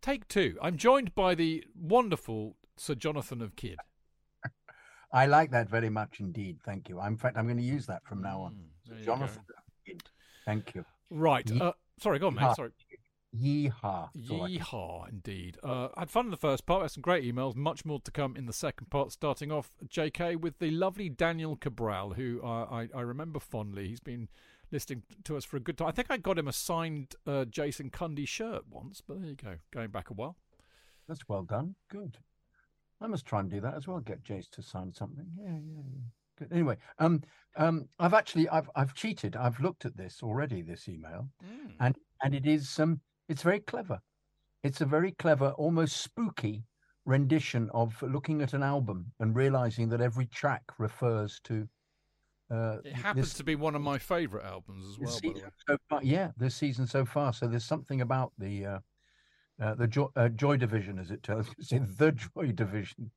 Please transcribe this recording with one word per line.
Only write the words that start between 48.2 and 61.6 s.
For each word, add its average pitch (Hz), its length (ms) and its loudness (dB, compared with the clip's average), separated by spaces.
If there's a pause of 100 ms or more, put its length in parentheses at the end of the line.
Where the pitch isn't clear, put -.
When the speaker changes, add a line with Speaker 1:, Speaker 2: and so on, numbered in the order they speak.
Speaker 2:
at 135 120 -2
an 139 80 2
album 123 580 0
and 110 160 4
realising 123 540 4
that 117 120 2
every 123 240 2
track - 360 0 (160)
refers 107 680 0
to, 107 220 -4 (840)
uh, 113 340 -2
Speaker 1:
It 139 80 -12
happens 131 360 2
Speaker 2:
this - 100 -6
Speaker 1:
to 143 60 -8
be 160 120 2
one 151 180 0
of 147 60 0
my 143 160 0
favourite 147 480 0
albums 95 420 -10
as 98 120 -12
Speaker 2:
this - 20 -8
Speaker 1:
well, 139 80 -4
by - 200 -2
the 339 60 -4
Speaker 2:
season - 140 -10
Speaker 1:
way. - 40 -18 (140)
Speaker 2:
so 143 120 4 (100)
far, 147 140 0
yeah, 160 340 4
this 123 180 0
season 131 320 0
so 135 200 2
far. 139 260 2
So 123 140 -2
there's 117 180 0
something 139 380 -2
about 127 340 0
the, 98 300 -4
uh, 98 120 -4 (840)
uh, 107 120 0
the 120 140 2
Joy, 135 280 2
uh, 120 120 6
Joy 139 300 4
Division, 104 400 0
as 90 120 -6
it 104 120 -6
turns, 110 320 0
<laughs> - 60 -18